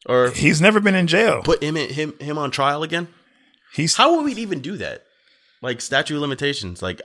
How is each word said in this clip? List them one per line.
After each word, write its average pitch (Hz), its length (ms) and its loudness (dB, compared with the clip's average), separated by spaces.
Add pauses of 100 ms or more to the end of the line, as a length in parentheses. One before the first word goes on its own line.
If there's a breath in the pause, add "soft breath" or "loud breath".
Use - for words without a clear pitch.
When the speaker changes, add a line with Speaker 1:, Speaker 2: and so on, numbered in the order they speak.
Speaker 1:
Or 123 240 4
Speaker 2:
He's 147 300 2
never 208 200 6
been 202 140 4
in 180 120 4
jail. 175 360 2
Speaker 1:
put 165 200 2
him 151 140 -2
in, 147 140 -2
him, 147 280 -6
him 147 180 -6
on 143 140 -4
trial 143 320 0
again? 170 260 -4 (680)
Speaker 2:
He's 165 220 0
Speaker 1:
How 311 200 6
would 302 80 -2
we 269 100 -2
even 196 260 -6
do 170 160 -10
that? 80 280 -10 (580)
Like, 120 180 -6
statute 143 360 -2
of 143 40 -4
limitations. 135 640 -4
Like, 90 220 -6